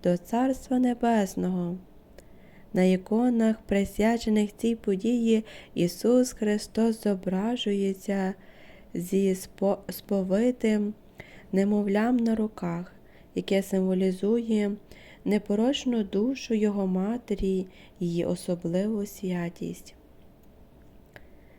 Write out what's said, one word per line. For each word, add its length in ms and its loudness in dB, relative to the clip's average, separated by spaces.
до 140 2
Царства 640 0
Небесного. 960 0
На 120 4
іконах, 720 2
присвячених 880 2
цій 180 0
події, 720 0
Ісус 580 2
Христос 680 -2
зображується 1300 -2
зі 400 0
спо-, 440 -2
сповитим 1080 0
немовлям 640 2
на 180 2
руках, 580 -4
яке 280 0
символізує 1120 0
непорочну 800 0
душу 500 -2
його 320 0
матері, 800 -2
її 240 -2
особливу 840 -2
святість. 880 -8